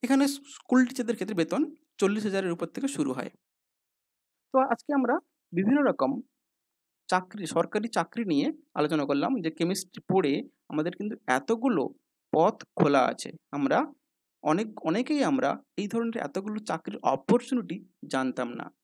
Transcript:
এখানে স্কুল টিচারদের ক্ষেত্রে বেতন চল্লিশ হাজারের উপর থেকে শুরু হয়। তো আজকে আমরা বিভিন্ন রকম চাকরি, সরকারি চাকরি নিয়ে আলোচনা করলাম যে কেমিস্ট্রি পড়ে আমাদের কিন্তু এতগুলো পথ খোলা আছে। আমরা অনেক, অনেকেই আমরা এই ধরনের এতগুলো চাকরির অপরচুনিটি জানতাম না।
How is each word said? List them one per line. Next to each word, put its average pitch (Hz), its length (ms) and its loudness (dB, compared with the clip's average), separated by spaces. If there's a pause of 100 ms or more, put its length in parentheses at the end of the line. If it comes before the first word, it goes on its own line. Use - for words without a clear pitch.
এখানে 269 220 4 (300)
স্কুল - 320 2
টিচারদের 226 320 -4
ক্ষেত্রে 196 220 -4
বেতন 165 220 0 (360)
চল্লিশ 208 260 2
হাজারের 190 320 -2
উপর 170 100 -6
থেকে - 220 -6
শুরু 143 240 -2
হয়। - 180 -8 (1200)
তো - 20 4 (160)
আজকে - 220 -6
আমরা 254 200 2 (380)
বিভিন্ন 208 300 2
রকম 151 280 2 (960)
চাকরি, 185 380 -2
সরকারি 170 420 -2
চাকরি 214 360 -4
নিয়ে 165 220 0 (280)
আলোচনা 151 300 4
করলাম 147 360 2
যে 160 100 0
কেমিস্ট্রি 175 580 -2
পড়ে 180 240 6 (360)
আমাদের 156 280 -2
কিন্তু 208 180 -6 (120)
এতগুলো 208 560 2 (500)
পথ 165 240 4 (200)
খোলা 143 280 4
আছে। - 260 -4 (200)
আমরা 143 280 0 (640)
অনেক, 180 240 0 (120)
অনেকেই 254 440 -2
আমরা 139 260 0 (260)
এই 202 120 -6
ধরনের 233 280 -4
এতগুলো 208 440 -6
চাকরির 202 420 -8
অপরচুনিটি 214 720 0 (300)
জানতাম 131 480 -4
না। 113 120 -10 (180)